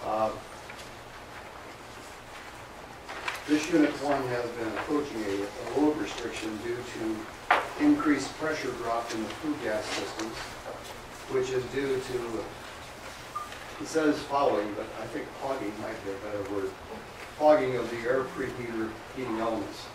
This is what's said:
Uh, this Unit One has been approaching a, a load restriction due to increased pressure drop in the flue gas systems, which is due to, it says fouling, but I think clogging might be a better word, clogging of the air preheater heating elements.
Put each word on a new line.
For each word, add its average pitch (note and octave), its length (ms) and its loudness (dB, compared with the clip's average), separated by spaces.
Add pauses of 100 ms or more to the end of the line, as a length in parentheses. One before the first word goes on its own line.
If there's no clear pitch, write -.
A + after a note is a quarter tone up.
Uh, A2 240 4 (3250)
this D3+ 240 6
Unit D#3 200 8 (120)
One C#3 260 4
has A#2+ 220 2
been A#2 160 -2 (120)
approaching A2+ 440 0
a, G2+ 220 0
a - 340 -2
load D3+ 180 6
restriction A2 680 -2
due A#2+ 140 -2
to - 1040 0
increased D3 560 6
pressure D#3 320 -2 (120)
drop A#2 300 0
in A2 100 -2
the G#2+ 60 -4
flue D3+ 340 -2
gas G#2+ 220 0
systems, - 500 -4 (920)
which B2+ 220 2
is B2+ 140 2
due C3+ 340 2
to, A#2 460 -2 (1400)
it C3 60 -4
says D3+ 360 6
fouling, A2 520 4
but - 120 -4 (140)
I A#2 60 -4
think - 180 -4 (140)
clogging A#2 420 -2
might G#2+ 220 -6
be G2 80 -4
a F#2+ 40 -4 (100)
better G2+ 280 -4
word, F#2+ 180 0 (680)
clogging C3+ 400 10
of A2 140 0
the A#2 180 0
air C3 140 6
preheater A#2+ 640 -2 (260)
heating A#2 240 -2
elements. G#2+ 560 -2